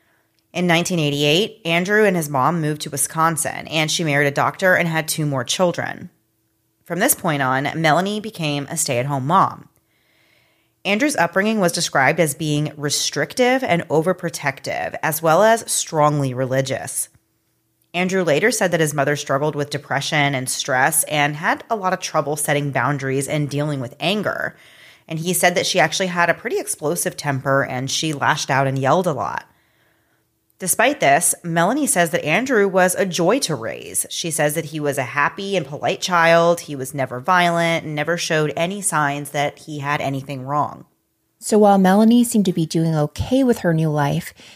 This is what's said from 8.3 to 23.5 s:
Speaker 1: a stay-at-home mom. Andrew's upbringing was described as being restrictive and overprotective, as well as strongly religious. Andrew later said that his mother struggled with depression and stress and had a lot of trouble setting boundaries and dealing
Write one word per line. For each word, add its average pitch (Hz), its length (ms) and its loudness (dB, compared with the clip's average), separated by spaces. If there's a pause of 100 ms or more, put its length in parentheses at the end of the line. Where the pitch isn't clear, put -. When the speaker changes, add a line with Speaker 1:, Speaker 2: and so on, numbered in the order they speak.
Speaker 1:
a 160 100 -8
stay-at-home 135 520 -2
mom. 165 400 2 (1200)
Andrew's 214 300 0
upbringing 208 440 0
was 175 120 2
described 160 480 0
as 151 140 2
being 151 420 -2
restrictive 240 880 -2
and 175 240 0
overprotective, 143 1120 -2
as 156 200 -2
well 165 200 4
as 220 300 2
strongly 147 600 0
religious. 131 760 -4 (880)
Andrew 185 280 0
later 160 280 4
said 208 220 0
that 165 80 0
his 151 120 2
mother 147 240 0
struggled 143 400 -2
with 143 140 -4
depression 143 640 -2
and 127 120 -4
stress 131 580 0
and 147 320 -2
had 208 340 -4
a 233 40 0
lot 185 200 -2
of 185 60 -6
trouble 151 360 -2
setting 147 340 -2
boundaries 135 580 -2
and 151 200 -2
dealing 143 320 -4